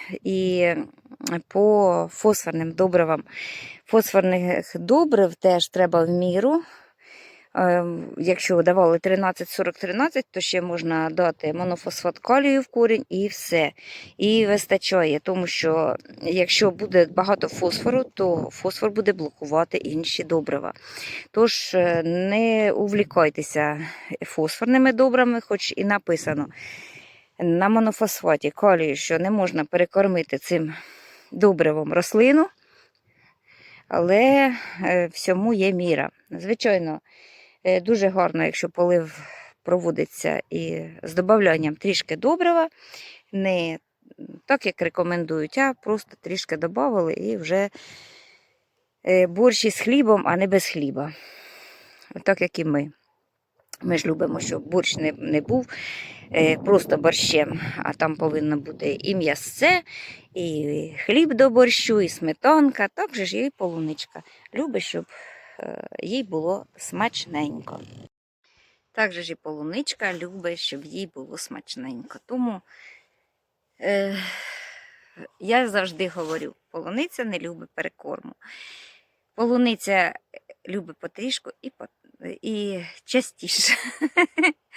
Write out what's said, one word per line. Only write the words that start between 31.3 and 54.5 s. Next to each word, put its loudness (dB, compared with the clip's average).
добривом 2
рослину, 6
але, 4
е, 2
всьому 0
є 2
міра. 0
Звичайно, -2
е, 2
дуже 2
гарно, 0
якщо -2
полив 0
проводиться -2
і -6
з -10
добавлянням 4
трішки -2
добрива, 2
не -2
так, -2
як -4
рекомендують, -4
а 2
просто -6
трішки -8
добавили -2
і -6
вже, -2
е, 4
борщ 2
із -2
хлібом, 4
а 2
не 0
без 2
хліба. -6
Так, 0
як -2
і 0
ми. 0
Ми 0
ж -4
любимо, -2
щоб -8